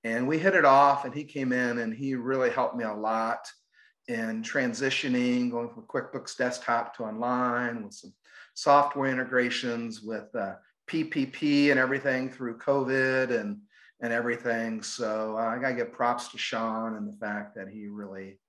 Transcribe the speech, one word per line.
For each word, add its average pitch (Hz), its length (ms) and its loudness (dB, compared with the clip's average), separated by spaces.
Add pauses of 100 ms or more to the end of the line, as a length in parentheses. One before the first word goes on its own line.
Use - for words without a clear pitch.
And 117 240 0
we 156 120 2
hit 190 160 4
it 151 100 8
off, 139 400 8
and 127 80 -8
he 147 120 -6
came 131 280 -2
in, 123 240 0
and 113 160 -4
he 135 220 -4
really 127 340 0
helped 120 260 0
me 117 100 -2
a 107 80 -4
lot 113 540 -2 (600)
in 113 340 -4
transitioning, 123 1080 0
going 120 180 -4
from 113 140 -16
QuickBooks - 540 -6
Desktop 123 600 -2
to 117 60 -6
online 120 800 -2
with 101 100 -14
some - 200 -20 (420)
software 139 560 4
integrations 120 880 -2
with, 107 320 -10
uh, 98 200 -4 (340)
P 156 180 -2
P 135 200 -2
P 143 460 4
and 131 80 6
everything 131 500 0
through 120 280 -8
covid 131 840 2
and, 104 200 -4 (420)
and 117 100 -4
everything. 117 680 -2
So, 110 560 -4
uh, 113 60 0
I 113 140 0
gotta 127 180 0
give 117 180 -4
props 123 360 0
to - 80 -14
Sean 113 580 -4
and 104 120 -8
the 104 80 -12
fact 104 400 -8
that 98 140 -12
he 104 180 -14
really 98 600 -12